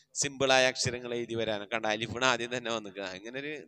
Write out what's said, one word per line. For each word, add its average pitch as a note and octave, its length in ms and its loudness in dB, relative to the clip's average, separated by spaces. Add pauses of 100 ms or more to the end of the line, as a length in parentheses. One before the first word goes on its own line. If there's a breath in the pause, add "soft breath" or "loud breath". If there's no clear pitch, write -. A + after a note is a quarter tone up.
(140)
സിമ്പിളായ C3 540 4
അക്ഷരങ്ങൾ B2 460 -2
എഴുതി A#2+ 220 -4
വരാനാണ്. G#2+ 340 -2
കണ്ട, A2+ 160 0
അലിഫാണ് A2 400 2
ആദ്യം B2 320 2
തന്നെ A#2+ 140 -4
വന്നിരിക്കുന്നത്. G2 440 -6
ഇങ്ങനെ A#2 240 -12
ഒരു D3 280 -10